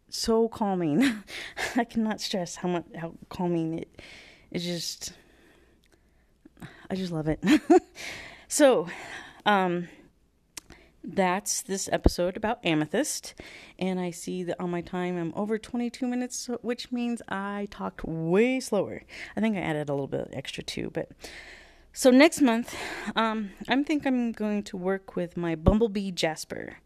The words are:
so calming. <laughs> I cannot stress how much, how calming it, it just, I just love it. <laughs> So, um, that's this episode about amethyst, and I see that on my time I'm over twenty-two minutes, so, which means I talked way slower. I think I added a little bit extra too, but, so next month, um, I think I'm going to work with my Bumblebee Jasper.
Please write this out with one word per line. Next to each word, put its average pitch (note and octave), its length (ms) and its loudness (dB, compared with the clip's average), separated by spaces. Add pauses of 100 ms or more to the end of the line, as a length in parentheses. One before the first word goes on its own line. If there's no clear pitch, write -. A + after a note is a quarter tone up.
so A3+ 400 2
calming. G3+ 720 0 (220)
<laughs> - 320 -6
I A#3+ 80 2
cannot A3 340 -2
stress F3 360 -4
how - 120 -4
much, F3 180 -2 (120)
how E3 160 -8 (160)
calming E3 500 -2
it, - 220 -14 (480)
it - 100 -6
just, E3+ 540 -8 (1800)
I F#3+ 60 -4
just F#3 180 -4
love D#3 160 0
it. D3+ 120 0
<laughs> D4 400 8 (680)
So, A3+ 400 6 (560)
um, F3+ 420 2 (1160)
that's F#3 560 0
this F#3+ 280 -4
episode - 460 4
about G#3+ 300 -2
amethyst, E3 680 0 (460)
and F#3 180 -2
I F3+ 140 -4
see F3+ 320 -6
that E3+ 160 -4
on F3+ 120 -2
my F3 100 -2
time F3+ 360 -4
I'm E3 200 -4
over G#3 200 -2
twenty-two A#3+ 480 -6
minutes, B3 300 -4
so, - 260 -6
which B3 300 -6
means A#3+ 380 -2
I G3+ 420 -6
talked - 320 -8
way F3+ 560 2
slower. F3 440 -2 (340)
I - 20 -2
think G#3+ 160 2
I F3+ 60 -2
added D3+ 260 -2
a C#3+ 60 -2
little C#3 140 -2
bit - 260 -4
extra - 300 -8
too, - 300 -6
but, - 180 -6 (840)
so - 180 6
next C#4+ 300 8
month, A#3+ 340 4 (400)
um, A3 360 0 (180)
I B3+ 140 4
think D4+ 220 0
I'm B3 280 2
going G#3 300 -2
to - 120 -12
work F#3+ 400 -2
with F3 220 -4
my E3+ 180 0
Bumblebee G3 560 2
Jasper. - 720 -4